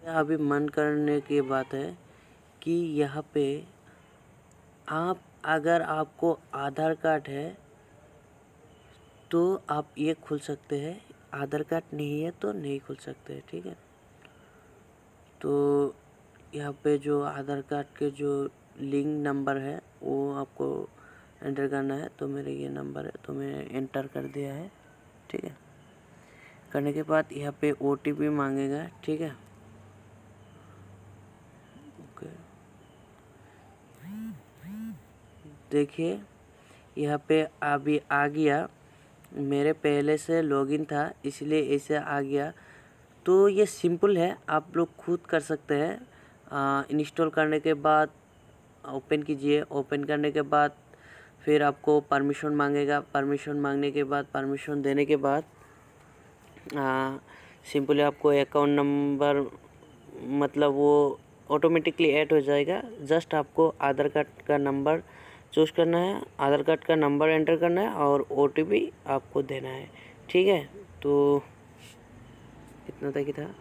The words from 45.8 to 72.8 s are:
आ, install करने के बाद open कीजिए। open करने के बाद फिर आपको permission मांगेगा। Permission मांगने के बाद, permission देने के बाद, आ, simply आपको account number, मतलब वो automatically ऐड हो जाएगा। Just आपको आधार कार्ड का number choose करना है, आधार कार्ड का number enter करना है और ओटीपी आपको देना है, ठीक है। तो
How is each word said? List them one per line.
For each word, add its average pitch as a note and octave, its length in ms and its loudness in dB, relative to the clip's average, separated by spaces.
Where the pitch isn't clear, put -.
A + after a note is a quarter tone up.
आ, C#3 380 0
install D3+ 400 0
करने D3+ 300 0
के D#3+ 140 2
बाद D3+ 360 2
open C#3 380 -4
कीजिए। D3 400 2
open C#3+ 420 -4
करने D3 280 0
के D3+ 120 0
बाद D3 320 2
फिर D3+ 180 4
आपको D3 380 2
permission C#3+ 540 0
मांगेगा। C#3+ 460 2
Permission C#3+ 420 -2
मांगने C#3+ 340 0
के C#3+ 140 -2
बाद, C#3 300 -2
permission C#3 480 -4
देने C#3 220 2
के D3 120 2
बाद, C#3 280 0
आ, C3+ 400 0
simply C#3+ 280 2
आपको D3 260 2
account C#3+ 360 2
number, C#3+ 680 2
मतलब C#3+ 340 2
वो C#3+ 460 4
automatically D#3+ 600 4
ऐड D3+ 200 4
हो D3+ 80 6
जाएगा। C#3+ 420 0
Just E3 280 0
आपको D#3+ 460 2
आधार C#3+ 280 2
कार्ड D3 380 -2
का C#3+ 120 2
number C#3 440 0
choose D#3 180 4
करना E3+ 260 4
है, F#3+ 220 0
आधार C#3+ 220 4
कार्ड D#3 220 0
का E3 100 4
number D3 340 4
enter D#3+ 280 4
करना F3 240 2
है A3 140 -2
और C#3+ 380 2
ओटीपी D#3 480 2
आपको C#3 360 -2
देना C3+ 260 -8
है, C3+ 200 -12
ठीक F#3 160 6
है। G3 120 6
तो C#3+ 400 4